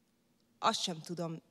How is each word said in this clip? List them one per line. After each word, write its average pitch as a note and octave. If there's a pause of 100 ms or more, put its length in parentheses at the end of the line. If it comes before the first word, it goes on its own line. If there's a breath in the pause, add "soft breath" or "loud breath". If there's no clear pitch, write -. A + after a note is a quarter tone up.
(600)
Azt -
sem D#3+
tudom, E3